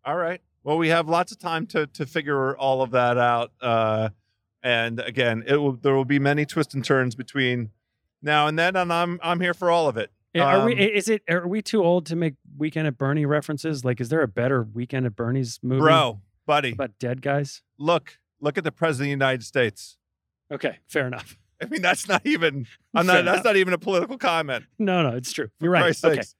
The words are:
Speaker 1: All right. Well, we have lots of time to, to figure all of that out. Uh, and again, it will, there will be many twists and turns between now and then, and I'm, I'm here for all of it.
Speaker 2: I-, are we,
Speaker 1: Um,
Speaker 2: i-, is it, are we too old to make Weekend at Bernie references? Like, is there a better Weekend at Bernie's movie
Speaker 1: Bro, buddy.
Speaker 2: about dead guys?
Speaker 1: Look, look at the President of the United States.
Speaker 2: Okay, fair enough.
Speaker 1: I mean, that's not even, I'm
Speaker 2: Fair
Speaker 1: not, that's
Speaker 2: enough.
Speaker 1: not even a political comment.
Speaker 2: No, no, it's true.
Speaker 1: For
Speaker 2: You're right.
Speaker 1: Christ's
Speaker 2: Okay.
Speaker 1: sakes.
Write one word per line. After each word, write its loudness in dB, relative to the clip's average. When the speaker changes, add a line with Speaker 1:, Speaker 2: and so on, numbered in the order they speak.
Speaker 1:
All -4
right. -4
Well, 0
we 2
have 2
lots 0
of -18
time -4
to, -2
to -10
figure -2
all 0
of -2
that 4
out. 2
Uh, 2
and 0
again, 0
it 2
will, 0
there 0
will 2
be 0
many 0
twists -4
and -6
turns 0
between -4
now 2
and -2
then, 0
and 0
I'm, -2
I'm -2
here 0
for 0
all 2
of -2
it. -6
Speaker 2:
I-, 2
are 4
we, 2
Speaker 1:
Um, -2
Speaker 2:
i-, 6
is 2
it, 0
are 0
we -4
too 0
old 2
to -4
make -2
Weekend -2
at -2
Bernie 0
references? -2
Like, -2
is -6
there 2
a 0
better 0
Weekend -6
at -6
Bernie's -4
movie 0
Speaker 1:
Bro, 4
buddy. 2
Speaker 2:
about -8
dead -6
guys? -4
Speaker 1:
Look, -2
look -2
at -6
the -4
President -2
of -2
the -4
United -2
States. -2
Speaker 2:
Okay, -6
fair -2
enough. -12
Speaker 1:
I -8
mean, -8
that's 0
not 0
even, 0
I'm 2
Speaker 2:
Fair 6
Speaker 1:
not, -2
that's 4
Speaker 2:
enough. -2
Speaker 1:
not 4
even 4
a 0
political -2
comment. -2
Speaker 2:
No, 2
no, -2
it's -8
true. -6
Speaker 1:
For -6
Speaker 2:
You're 4
right. 6
Speaker 1:
Christ's 0
Speaker 2:
Okay. 6
Speaker 1:
sakes. -8